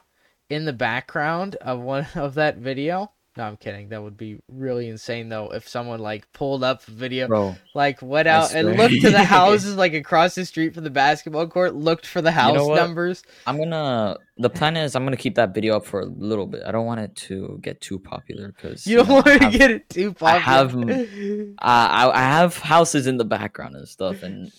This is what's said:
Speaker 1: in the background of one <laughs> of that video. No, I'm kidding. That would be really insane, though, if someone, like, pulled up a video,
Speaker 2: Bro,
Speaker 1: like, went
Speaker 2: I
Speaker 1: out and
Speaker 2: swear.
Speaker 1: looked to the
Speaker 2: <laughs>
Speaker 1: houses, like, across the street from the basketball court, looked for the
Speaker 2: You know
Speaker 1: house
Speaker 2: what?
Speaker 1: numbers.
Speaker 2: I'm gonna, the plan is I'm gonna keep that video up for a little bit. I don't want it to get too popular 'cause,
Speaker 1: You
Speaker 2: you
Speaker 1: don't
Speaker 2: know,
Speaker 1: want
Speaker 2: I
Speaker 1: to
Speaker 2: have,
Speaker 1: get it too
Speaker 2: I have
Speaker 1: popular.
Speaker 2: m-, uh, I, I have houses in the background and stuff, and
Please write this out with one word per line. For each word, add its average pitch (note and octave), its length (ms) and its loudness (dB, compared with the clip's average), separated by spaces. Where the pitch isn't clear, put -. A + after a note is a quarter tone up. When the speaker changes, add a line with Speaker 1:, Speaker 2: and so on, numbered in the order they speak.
Speaker 1:
in D3+ 160 -6
the D3+ 80 -6
background D3+ 880 -6
of B2+ 180 -6
one C3+ 320 -6
<laughs> - 60 -16
of C#3+ 180 -6
that D3+ 220 -2
video. C#3+ 560 -6
No, A2 60 -8
I'm G#2+ 100 -12
kidding. G2+ 320 -14
That G#2+ 140 -12
would G#2 160 -16
be G#2+ 200 -14
really B2 380 -8
insane, A2+ 400 -10
though, G#2+ 240 -8
if A#2 120 -12
someone, A#2+ 340 -10
like, G#2+ 340 -10
pulled C#3 280 -4
up B2+ 240 -2
a - 40 -20
video, B2+ 360 -6
Speaker 2:
Bro, G2+ 300 0
Speaker 1:
like, C#3+ 280 -2
went D3 260 0
Speaker 2:
I D#3+ 40 6
Speaker 1:
out D#3+ 220 2
and D#3+ 120 0
Speaker 2:
swear. - 100 2
Speaker 1:
looked A#3+ 240 4
to - 100 6
the G3+ 140 6
Speaker 2:
<laughs> - 0 -
Speaker 1:
houses, G3 520 4
like, F3+ 180 2
across E3 400 2
the F#3 100 -6
street D#3+ 300 -4
from E3 100 -12
the D3+ 60 -6
basketball D3+ 560 0
court, F3+ 280 -2
looked D#3+ 300 -2
for - 160 -6
the D#3 80 2
Speaker 2:
You D#3+ 80 0
know C#3+ 60 2
Speaker 1:
house C#3+ 100 2
Speaker 2:
what? D3+ 80 2
Speaker 1:
numbers. F3 460 -2
Speaker 2:
I'm C3 100 -4
gonna, C#3+ 640 -2
the A#2+ 140 0
plan D#3 260 -2
is D3+ 180 -4
I'm C3 100 -2
gonna C3+ 120 -2
keep A#2 200 -4
that G#2 180 0
video A2 200 0
up G#2 120 -4
for G2 140 -6
a F#2+ 40 -6
little F#2+ 420 -6
bit. - 200 -12
I - 40 -8
don't A2+ 140 -2
want A#2 160 -6
it G#2 160 -12
to F#2+ 460 -12
get - 180 -10
too - 180 -10
popular - 540 -16
'cause, - 340 -16
Speaker 1:
You A3+ 120 2
Speaker 2:
you A#3+ 80 8
Speaker 1:
don't - 20 -2
Speaker 2:
know, C4+ 60 6
Speaker 1:
want C4+ 140 8
Speaker 2:
I C#4 100 10
Speaker 1:
to C#4 60 8
Speaker 2:
have, A3 100 4
Speaker 1:
get C4+ 160 6
it - 180 -4
too F#3 320 -4
Speaker 2:
I E3 160 4
have C3+ 360 4
Speaker 1:
popular. B2 200 -2
Speaker 2:
m-, G#3 720 -6
uh, - 20 -6
I, A#2+ 480 4
I B2+ 100 2
have E3 360 4
houses D#3 480 2
in C3 100 0
the A#2+ 80 0
background G#2 500 -6
and C#2 140 -18
stuff, F#2+ 340 -6
and F#2+ 360 -14